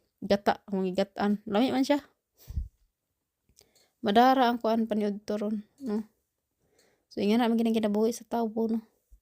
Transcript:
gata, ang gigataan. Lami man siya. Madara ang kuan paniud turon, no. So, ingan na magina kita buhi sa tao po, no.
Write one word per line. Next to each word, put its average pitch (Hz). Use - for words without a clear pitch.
gata, 202
ang 190
gigataan. 196
Lami 220
man 262
siya. 285
Madara 247
ang 247
kuan 226
paniud 208
turon, 208
no. 220
So, -
ingan 214
na 240
magina 226
kita 220
buhi 214
sa -
tao 233
po, 226
no. 226